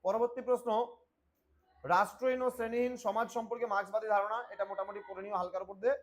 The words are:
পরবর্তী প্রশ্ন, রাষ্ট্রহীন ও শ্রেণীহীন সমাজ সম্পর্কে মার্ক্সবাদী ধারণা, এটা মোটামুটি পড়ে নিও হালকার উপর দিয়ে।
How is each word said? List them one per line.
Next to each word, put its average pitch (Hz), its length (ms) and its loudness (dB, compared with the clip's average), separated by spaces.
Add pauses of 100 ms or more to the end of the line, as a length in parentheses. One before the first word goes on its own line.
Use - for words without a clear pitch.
পরবর্তী 233 440 0
প্রশ্ন, 240 200 2 (1120)
রাষ্ট্রহীন 208 600 2
ও - 100 4
শ্রেণীহীন 240 380 0 (120)
সমাজ 220 220 2 (100)
সম্পর্কে 226 360 -2
মার্ক্সবাদী 202 420 0
ধারণা, 208 220 2 (160)
এটা 196 180 -2
মোটামুটি 196 360 -4
পড়ে 190 180 -8
নিও 202 160 -2
হালকার 185 240 -4
উপর 196 160 -12
দিয়ে। 247 220 4